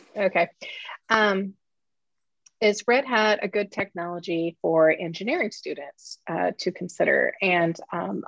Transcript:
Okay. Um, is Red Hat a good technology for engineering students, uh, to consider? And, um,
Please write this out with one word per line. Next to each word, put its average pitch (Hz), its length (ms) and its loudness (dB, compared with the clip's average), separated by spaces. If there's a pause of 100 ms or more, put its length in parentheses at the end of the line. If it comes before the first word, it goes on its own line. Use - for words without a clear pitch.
(180)
Okay. 185 320 0 (600)
Um, 202 440 2 (1080)
is 208 260 2
Red 262 180 4
Hat 214 360 2
a - 60 -4
good 202 240 -2
technology 170 920 -6
for 160 300 6
engineering 214 600 -2
students, - 760 -12
uh, 175 320 0
to 185 120 -2
consider? - 680 0
And, 170 340 2 (160)
um, 185 360 -6